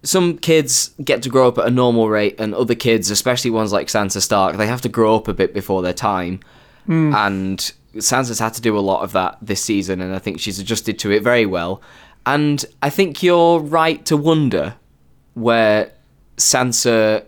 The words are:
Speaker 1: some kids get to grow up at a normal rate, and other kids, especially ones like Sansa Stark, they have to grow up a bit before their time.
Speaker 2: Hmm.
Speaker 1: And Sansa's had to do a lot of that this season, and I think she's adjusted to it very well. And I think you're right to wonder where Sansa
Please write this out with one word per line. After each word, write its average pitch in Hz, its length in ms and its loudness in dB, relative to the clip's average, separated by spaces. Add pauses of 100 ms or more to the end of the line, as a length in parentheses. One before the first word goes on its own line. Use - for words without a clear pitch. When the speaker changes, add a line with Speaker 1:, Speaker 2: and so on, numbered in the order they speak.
Speaker 1:
some 175 340 0
kids 156 540 0 (120)
get 127 200 -2
to 127 80 -6
grow 127 180 4
up 117 100 0
at - 80 0
a 117 40 2
normal 120 400 2
rate, 107 280 0
and 107 160 -4
other 117 200 0
kids, 113 360 0
especially 123 400 -2
ones 110 220 0
like 101 140 -2
Sansa 101 340 -2
Stark, 95 380 0
they 107 80 0
have 120 160 -4
to 123 60 -4
grow 110 280 2
up 110 120 -4
a 104 60 -4
bit 92 200 0
before 95 260 -2
their 90 140 -2
time. 92 460 -4 (440)
Speaker 2:
Hmm. 160 300 0
Speaker 1:
And 95 580 -2 (240)
Sansa's 120 420 -2
had 110 160 -4
to 113 60 -10
do 113 180 0
a - 20 0
lot 95 220 0
of 95 100 -8
that 92 280 -2
this 101 220 -6
season, 95 400 -2
and 92 120 -6
I 95 40 -6
think 92 220 -8
she's 98 180 -8
adjusted 104 400 -6
to 104 120 -4
it 104 120 2
very 120 240 2
well. 92 340 -4 (460)
And 143 380 0 (180)
I 143 80 0
think 175 320 -2
you're 170 380 6
right 160 460 0
to 156 100 2
wonder 139 580 2 (600)
where 113 580 2 (440)
Sansa 113 920 2